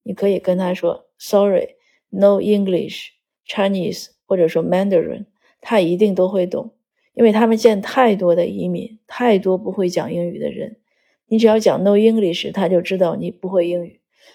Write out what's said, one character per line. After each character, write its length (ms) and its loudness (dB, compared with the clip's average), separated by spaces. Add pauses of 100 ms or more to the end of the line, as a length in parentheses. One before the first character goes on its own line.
你 100 -10
可 160 -2
以 120 0
跟 180 0
他 160 -2
说： 320 -4 (120)
“Sorry, 580 0 (340)
no 300 2
English, 680 -2 (380)
Chinese，” 600 -4 (180)
或 100 0
者 100 4
说 180 0
Mandarin， 640 0 (340)
他 200 0
一 160 2
定 180 2
都 140 2
会 180 -2
懂， 280 -8 (400)
因 100 2
为 80 6
他 140 2
们 100 2
见 240 4
太 360 2
多 180 2
的 120 0
移 220 -6
民， 380 -8
太 320 0
多 200 -2
不 120 -10
会 180 -2
讲 240 -4
英 160 -4
语 100 -10
的 120 -6
人。 260 -12 (520)
你 100 0
只 80 6
要 120 6
讲 240 0
“No 140 4
English”， 560 0
他 160 -2
就 120 2
知 180 -4
道 180 0
你 140 -8
不 180 -12
会 200 0
英 160 -4
语。 160 -20 (340)